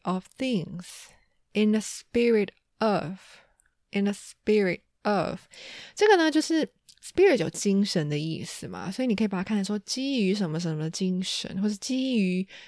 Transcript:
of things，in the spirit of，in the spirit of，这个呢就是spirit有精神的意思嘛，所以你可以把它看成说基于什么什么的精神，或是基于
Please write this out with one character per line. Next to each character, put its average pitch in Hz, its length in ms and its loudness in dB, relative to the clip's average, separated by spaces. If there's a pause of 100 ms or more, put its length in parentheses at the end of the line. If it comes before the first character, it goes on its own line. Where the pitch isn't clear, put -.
of 185 240 -4 (120)
things，in - 1300 -4
the 220 100 2
spirit 233 680 0 (300)
of，in - 1300 -4
the 202 80 0
spirit 202 680 0 (220)
of， 196 380 0 (520)
这 415 140 2
个 415 100 8
呢 320 140 4
就 311 100 2
是 320 260 0 (360)
spirit 359 340 4
有 165 120 0
精 196 360 2
神 156 240 0
的 147 80 -2
意 156 260 -4
思 - 240 -12
嘛， 120 240 -8
所 254 140 -4
以 - 20 0
你 226 80 2
可 220 80 0
以 214 40 0
把 196 100 -2
它 180 60 -2
看 214 140 -2
成 202 60 0
说 208 160 -4
基 262 460 -2
于 185 80 2
什 202 160 -2
么 160 100 -2
什 170 160 -4
么 151 60 -4
的 160 80 -2
精 185 320 -2
神， - 400 -6
或 208 80 2
是 208 80 -4
基 254 420 -2
于 185 280 0 (200)